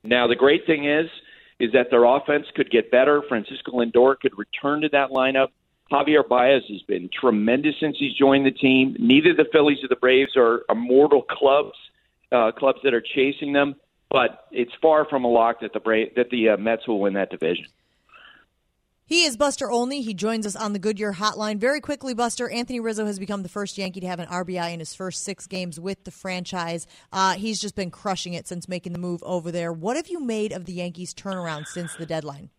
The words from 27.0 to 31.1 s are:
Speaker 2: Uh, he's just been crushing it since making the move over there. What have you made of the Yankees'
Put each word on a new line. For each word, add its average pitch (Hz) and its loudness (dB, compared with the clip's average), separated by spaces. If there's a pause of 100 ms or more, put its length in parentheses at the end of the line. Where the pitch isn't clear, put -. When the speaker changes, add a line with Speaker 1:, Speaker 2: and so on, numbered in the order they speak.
Speaker 2:
Uh, 190 0
he's 202 -6
just 208 -10
been 185 -6
crushing 180 -8
it - -12
since 175 -12
making 175 -10
the 180 -10
move 175 -8
over 175 -6
there. 170 -6
What 180 -6
have 330 -8
you 349 -8
made 220 -6
of 175 -12
the 185 -12
Yankees' 175 -10